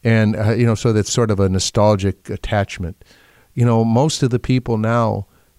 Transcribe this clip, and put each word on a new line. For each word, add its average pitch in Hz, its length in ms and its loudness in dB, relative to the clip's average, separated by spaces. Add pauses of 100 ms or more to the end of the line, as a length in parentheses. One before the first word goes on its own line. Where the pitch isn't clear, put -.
And, 110 340 2
uh, 107 160 0
you 113 120 2
know, 117 100 2
so 113 200 0
that's 104 180 0
sort 117 180 0
of 98 100 0
a 98 100 4
nostalgic 98 800 0
attachment. 95 760 -6 (480)
You 120 140 0
know, 113 180 2
most 120 380 0
of 131 80 0
the 123 80 -2
people 123 400 -2
now, 110 480 -2 (320)